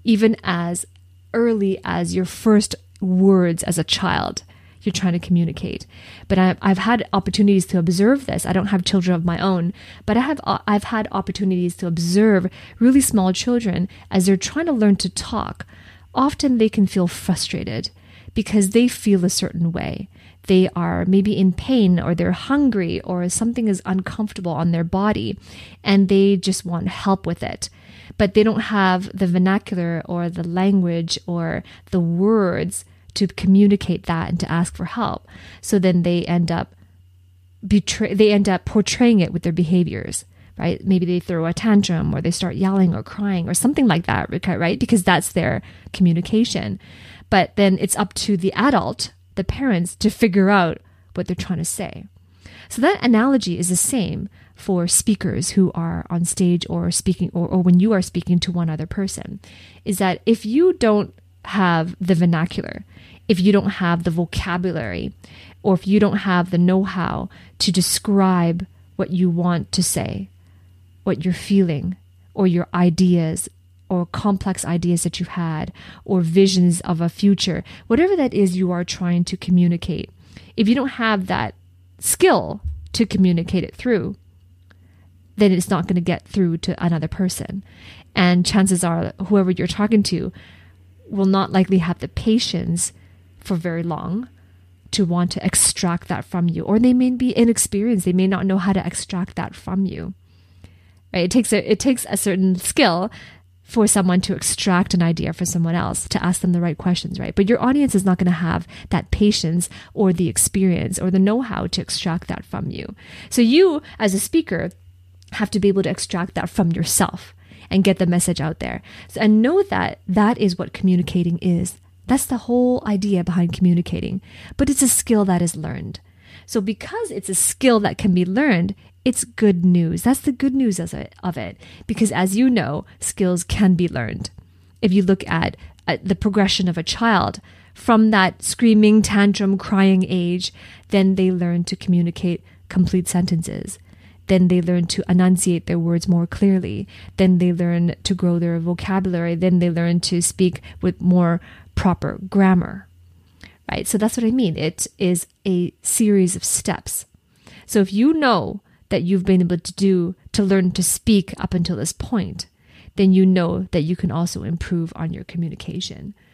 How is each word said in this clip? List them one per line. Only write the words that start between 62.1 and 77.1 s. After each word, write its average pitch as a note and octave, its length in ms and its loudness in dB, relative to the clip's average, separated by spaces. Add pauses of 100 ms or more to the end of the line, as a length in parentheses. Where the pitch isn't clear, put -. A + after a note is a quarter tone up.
vernacular, E3+ 720 0 (420)
if F#3 140 2
you G3 120 4
don't G3 180 2
have E3+ 340 -2
the E3+ 60 -2
vocabulary, E3+ 1040 -4 (480)
or G3 100 2
if F3+ 140 0
you G3+ 120 4
don't G3+ 200 2
have F3+ 320 0
the F3 80 0
know-how F3+ 720 0 (280)
to - 140 0
describe F#3 920 0 (300)
what F#3+ 140 -4
you F3+ 200 2
want F3 420 -2
to F#3 100 0
say, - 460 -4 (760)
what E3+ 200 -2
you're F3+ 80 0
feeling, F3+ 640 0 (380)
or G3 120 2
your F3 280 0
ideas, F3 720 2 (400)
or F3+ 180 -2
complex G3 580 -4
ideas F3 380 -2
that - 160 -6
you've F3 120 -8
had, E3 420 -6 (320)
or F#3 160 0
visions F3 640 4
of E3+ 180 -4
a E3+ 80 -2
future, F#3+ 560 0 (220)